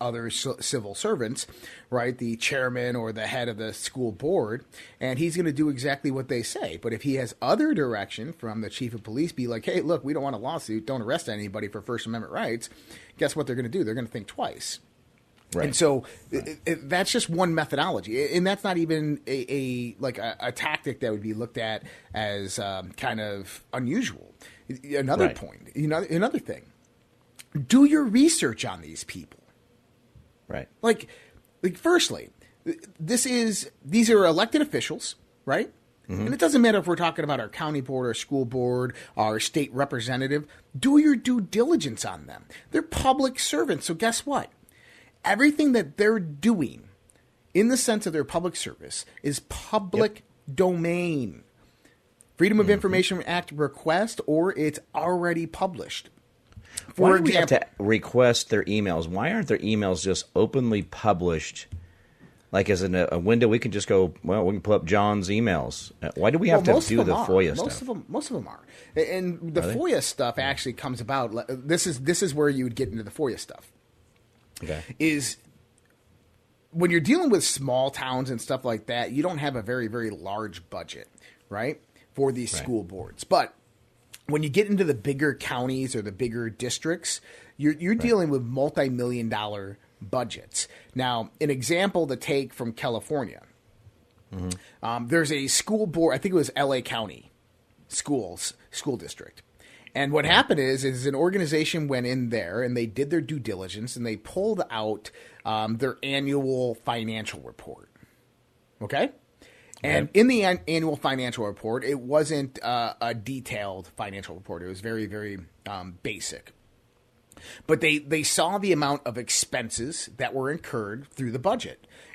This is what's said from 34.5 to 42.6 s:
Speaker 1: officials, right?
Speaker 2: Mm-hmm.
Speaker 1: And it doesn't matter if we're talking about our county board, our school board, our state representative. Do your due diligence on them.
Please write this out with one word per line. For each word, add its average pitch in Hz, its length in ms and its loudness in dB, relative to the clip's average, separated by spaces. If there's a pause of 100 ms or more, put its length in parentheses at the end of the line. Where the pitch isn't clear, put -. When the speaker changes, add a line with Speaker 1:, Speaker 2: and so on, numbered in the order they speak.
Speaker 1:
officials, - 540 -4 (300)
right? 165 260 0 (380)
Speaker 2:
Mm-hmm. - 160 -4
Speaker 1:
And 247 80 -2
it - 60 -6
doesn't 294 220 6
matter 220 160 8
if 175 100 0
we're 175 80 2
talking 165 280 -2
about 143 160 0
our 107 100 -6
county 151 320 -4
board, 127 260 -2
our 113 60 -2
school 135 320 -2
board, 123 500 0 (220)
our 107 220 2
state 143 340 -2
representative. 131 720 -2 (320)
Do 277 200 6
your 294 180 8
due 247 260 2
diligence 196 640 0
on 82 220 -8
them. - 180 -18 (260)